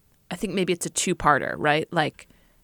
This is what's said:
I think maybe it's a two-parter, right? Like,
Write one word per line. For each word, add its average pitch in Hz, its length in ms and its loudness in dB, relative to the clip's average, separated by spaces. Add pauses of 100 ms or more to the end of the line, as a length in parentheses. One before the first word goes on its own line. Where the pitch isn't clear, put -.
(320)
I 175 40 -4
think 190 180 -4
maybe 180 200 0
it's 165 120 -4
a 165 40 -8
two-parter, 147 680 0
right? 151 360 0
Like, 156 340 -2 (360)